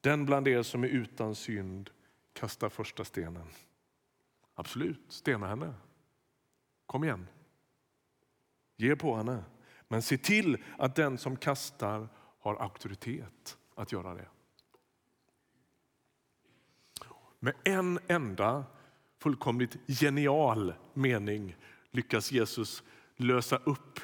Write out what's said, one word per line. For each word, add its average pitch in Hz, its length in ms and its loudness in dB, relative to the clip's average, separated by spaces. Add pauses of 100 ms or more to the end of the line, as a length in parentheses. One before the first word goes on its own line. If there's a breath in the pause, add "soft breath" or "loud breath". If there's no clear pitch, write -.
Den 143 260 4
bland 139 220 4
er 120 140 6
som 120 220 -2
är 127 40 0
utan 110 460 -2
synd 98 560 -6 (420 soft breath)
kastar - 360 -6
första - 360 -8
stenen. 85 420 -8 (1080)
Absolut, 139 540 -4
stena 107 380 -2
henne. 131 280 -4 (1120)
Kom 147 180 -2
igen. 92 220 -2 (1500)
Ge 135 160 4
på 135 200 0
henne. 110 280 -4 (440 loud breath)
Men 113 140 0
se 127 160 2
till 196 460 4 (140 loud breath)
att 131 160 0
den 139 240 2
som 131 180 -4
kastar 110 720 -4 (320 loud breath)
har 107 220 -2
auktoritet 104 960 -10 (160)
att - 180 -8
göra 92 220 -6
det. 92 140 -14 (3000 loud breath)
Med 127 160 -2 (100)
en 185 340 2 (100)
enda 127 560 2 (540 soft breath)
fullkomligt 123 580 0 (240)
genial 139 720 4 (200)
mening 104 600 0 (340 loud breath)
lyckas 123 420 0
Jesus 113 500 0 (340 loud breath)
lösa 123 400 2
upp - 480 -4